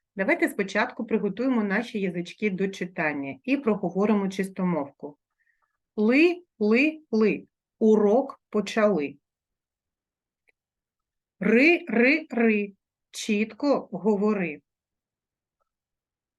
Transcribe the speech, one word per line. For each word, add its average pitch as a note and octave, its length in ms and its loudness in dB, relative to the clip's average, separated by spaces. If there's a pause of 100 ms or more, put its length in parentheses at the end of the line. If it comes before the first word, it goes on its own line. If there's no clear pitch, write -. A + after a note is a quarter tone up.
(160)
Давайте C#4+ 340 0
спочатку G#3+ 560 -4
приготуємо A3 580 -2
наші G#3 360 -4
язички F3+ 500 -4
до F#3+ 180 -4
читання D3+ 760 -6
і C4+ 140 0
проговоримо G3+ 720 0
чистомовку. F3+ 880 -6 (760)
Ли, D4 480 2 (160)
ли, B3 520 2
ли! G#3 340 0 (360)
Урок A3 680 4
почали. G3+ 680 -2 (2250)
Ри, C4+ 480 4
ри, B3+ 420 2
ри. G#3+ 440 0 (380)
Чітко A3 800 -2
говори. F#3+ 680 -2 (1800)